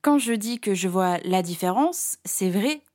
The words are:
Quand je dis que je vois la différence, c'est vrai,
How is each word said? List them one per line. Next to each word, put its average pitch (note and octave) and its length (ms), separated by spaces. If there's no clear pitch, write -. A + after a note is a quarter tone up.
Quand D4 160
je A#3 160
dis A3+ 260
que G3+ 140
je F#3 140
vois F3+ 360
la F#3 180
différence, F#3 840
c'est - 260
vrai, B3 320